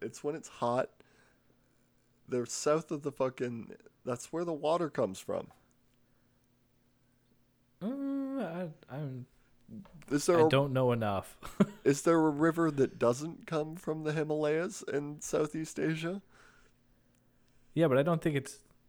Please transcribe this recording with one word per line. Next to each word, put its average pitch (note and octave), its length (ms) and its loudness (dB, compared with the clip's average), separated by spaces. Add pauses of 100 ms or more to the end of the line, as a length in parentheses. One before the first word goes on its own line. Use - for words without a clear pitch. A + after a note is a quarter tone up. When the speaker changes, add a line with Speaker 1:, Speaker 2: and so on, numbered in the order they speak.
Speaker 1:
it's - 240 -10
when D3 100 -2
it's - 140 -12
hot. A#2+ 400 -2 (1400)
They're B2 200 -2
south D3+ 440 -2
of D3 120 -6
the C#3+ 100 -6
fucking, B2 600 -4 (340)
that's B2 260 -6
where E3 140 -4
the E3 80 -4
water D3+ 340 0
comes G#2 320 -2
from. - 280 -6 (2250)
Speaker 2:
Uh, C4+ 600 -4
I, F3 260 -6 (220)
I'm, C3 360 -8 (840)
Speaker 1:
Is C#3+ 140 0
there E3+ 160 6
Speaker 2:
I D#3+ 60 10
Speaker 1:
a - 20 6
Speaker 2:
don't C#3+ 240 4
know B2+ 200 4
enough. G#2+ 440 0 (240)
<laughs> - 240 2
Speaker 1:
Is C#3 160 4
there E3 160 4
a D#3 140 4
river D#3+ 400 2
that C3+ 280 0
doesn't C3 480 0
come D#3 300 -4
from D#3 280 -6
the D3+ 80 -2
Himalayas D#3 760 0
in D3 300 -4
Southeast D#3 580 -4
Asia? D#3+ 440 -2 (1500)
Speaker 2:
Yeah, D#3+ 140 4
but C3 100 6
I C#3 40 4
don't E3 200 2
think D3+ 140 0
it's, - 240 -6 (280)